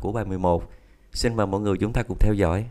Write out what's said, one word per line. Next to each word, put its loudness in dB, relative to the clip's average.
của -4
bài -4
mười -4
một. 0
Xin -2
mời 0
mọi -2
người 0
chúng -2
ta 0
cùng -6
theo 6
dõi. 2